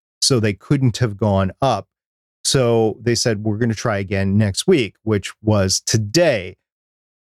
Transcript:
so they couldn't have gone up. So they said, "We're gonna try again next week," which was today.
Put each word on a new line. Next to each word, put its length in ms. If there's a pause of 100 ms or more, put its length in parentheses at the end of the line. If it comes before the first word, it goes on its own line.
(220)
so 180
they 140
couldn't 440
have 200
gone 440
up. 260 (560)
So 580
they 140
said, 280
"We're 140
gonna 160
try 240
again 400
next 300
week," 360
which 380
was 400
today. 760 (800)